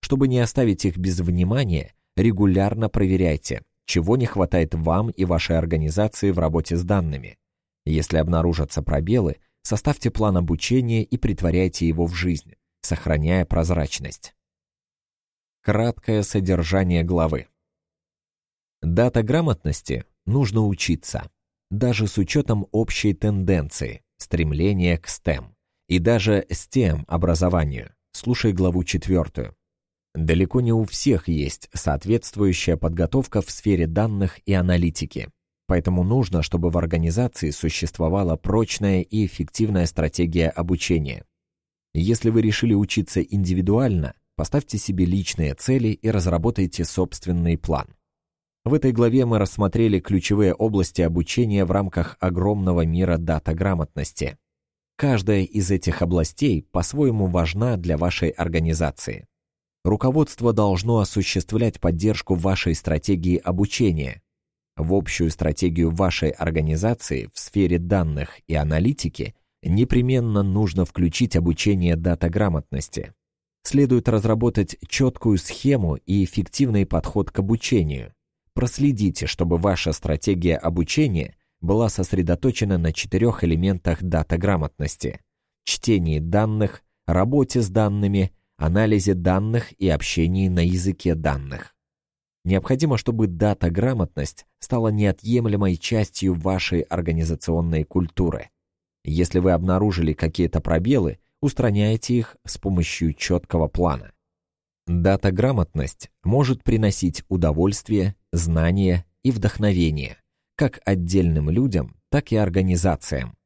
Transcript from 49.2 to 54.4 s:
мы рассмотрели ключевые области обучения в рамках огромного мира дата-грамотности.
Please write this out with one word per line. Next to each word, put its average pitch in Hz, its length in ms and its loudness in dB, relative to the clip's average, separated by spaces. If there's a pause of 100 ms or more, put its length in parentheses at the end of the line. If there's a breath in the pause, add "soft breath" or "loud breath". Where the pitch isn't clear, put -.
мы 113 120 2
рассмотрели 104 600 2
ключевые 101 540 2
области 101 480 0
обучения 95 600 0
в 87 60 -2
рамках 92 500 -2
огромного 92 640 0
мира 85 340 2
дата-грамотности. 80 1200 -4 (580)